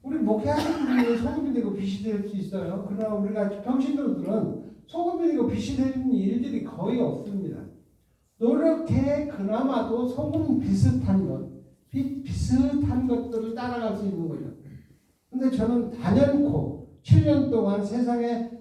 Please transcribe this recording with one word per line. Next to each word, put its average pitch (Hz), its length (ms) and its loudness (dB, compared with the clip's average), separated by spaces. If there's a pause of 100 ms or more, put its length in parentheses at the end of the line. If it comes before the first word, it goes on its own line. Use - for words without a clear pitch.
우리 285 160 -4
목회하는 254 840 0
분이 233 120 2
소금이 269 360 -4
되고 202 200 -2
빛이 196 300 -4
될 202 260 -4
수 - 60 -10
있어요. 185 520 -6
그러나 208 280 -4
우리가 202 340 -2 (120)
평신도들은 247 1000 -2 (220)
소금이 339 440 -2
되고 262 180 0
빛이 214 300 -2
되는 262 360 0
일들이 202 500 0
거의 214 380 -4
없습니다. 196 560 -4 (800)
노력해 294 920 2
그나마도 233 800 -2
소금 294 520 0
비슷한 196 680 2
것, - 200 -6 (420)
빛 269 340 -4
비슷한 254 840 0
것들을 226 480 -2
따라갈 240 420 -4
수 202 80 -4
있는 170 220 -4
거죠. - 240 -8 (800)
근데 254 180 2
저는 233 420 2
단연코 285 960 4 (160)
칠 - 240 8
년 277 240 4
동안 208 340 2
세상에 233 760 0